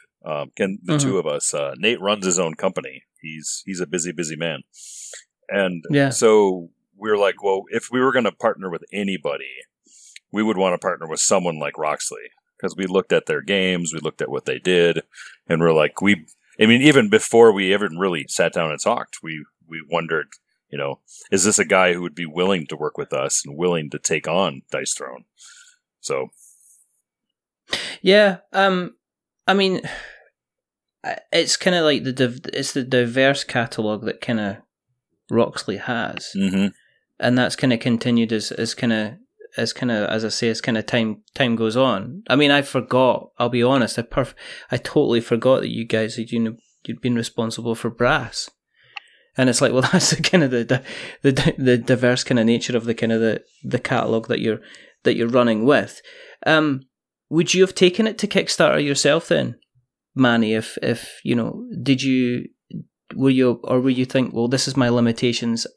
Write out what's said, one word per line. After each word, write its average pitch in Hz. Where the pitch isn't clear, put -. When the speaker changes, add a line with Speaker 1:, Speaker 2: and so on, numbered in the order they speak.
Speaker 1:
Um, 73
can 98
the 165
Speaker 2:
Mm-hmm. 143
Speaker 1:
two 95
of 80
us, 73
uh, 71
Nate 107
runs 101
his 92
own 82
company. 73
He's, 78
he's 92
a 87
busy, 85
busy 80
man. 78
And 92
Speaker 2:
Yeah. 139
Speaker 1:
so 104
we 104
were 104
like, 101
"Well, 98
if 113
we 123
were 127
gonna 117
partner 95
with 82
anybody, 76
we 104
would 107
wanna 92
partner 82
with 78
someone 87
like 73
Roxley." 76
'Cause 82
we 95
looked 92
at 82
their 76
games, 90
we 78
looked 76
at 64
what 71
they 65
did, 85
and 82
we're 82
like, 78
we, 95
I 110
mean, 120
even 139
before 113
we 95
even 98
really 90
sat 85
down 82
and 73
talked, -
we, 78
we 82
wondered, 82
you 71
know, 69
is 95
this 104
a 95
guy 92
who 87
would 87
be 85
willing 87
to 80
work 76
with 71
us 69
and 71
willing 82
to -
take 78
on 80
Dice 67
Throne? 64
So. 67
Speaker 2:
Yeah, 190
um, 190
I 190
mean, 190
<sighs> -
I, -
it's 165
kinda 180
like 139
the 131
div-, 123
it's 139
the 135
diverse 131
catalog 107
that -
kinda 107
Roxley -
has. -
Speaker 1:
Mm-hmm. 98
Speaker 2:
And 123
that's 123
kinda 123
continued 117
as, 107
as 113
kinda, 113
as -
kinda, 113
as 110
I 104
say, 117
as 107
kinda 110
time, 113
time 120
goes 110
on. 127
I 127
mean, 143
I 143
forgot, 127
I'll 120
be 120
honest, 123
I 113
perf-, -
I 123
totally 120
forgot 120
that 110
you 113
guys 110
had, 113
you 117
know, 113
you'd 117
been 123
responsible 113
for 117
Brass. 120
And 131
it's 117
like, 117
well, 127
<laughs> -
that's -
the -
kinda 160
the, 120
the, 139
the, 147
the 127
diverse 123
kinda 117
nature 117
of 113
the 117
kinda 113
the, 113
the 127
catalog 117
that 117
you're, 110
that 123
you're 113
running 117
with. 117
Um, 147
would 156
you 185
have 185
taken 185
it 214
to 202
Kickstarter 151
yourself 147
then, 131
Manny? 117
If, 110
if, -
you 123
know, 117
did 131
you, 127
were 135
you, 127
or 127
were 135
you 127
think, 131
"Well, 117
this 131
is 135
my 123
limitations. 117